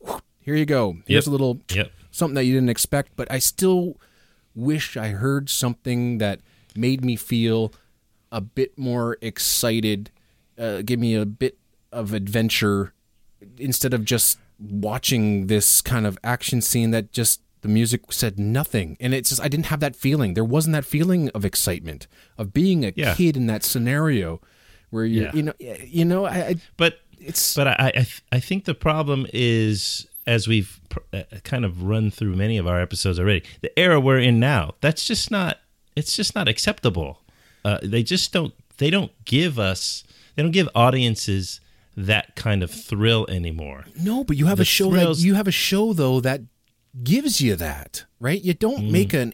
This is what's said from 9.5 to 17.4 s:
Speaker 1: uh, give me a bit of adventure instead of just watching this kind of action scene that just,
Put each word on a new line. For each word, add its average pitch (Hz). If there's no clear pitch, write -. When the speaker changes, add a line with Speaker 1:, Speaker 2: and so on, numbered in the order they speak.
Speaker 1:
uh, 104
give 120
me 117
a 107
bit 110
of 110
adventure 104
instead 127
of 110
just -
watching 104
this 104
kind 117
of 95
action 120
scene 113
that 113
just, -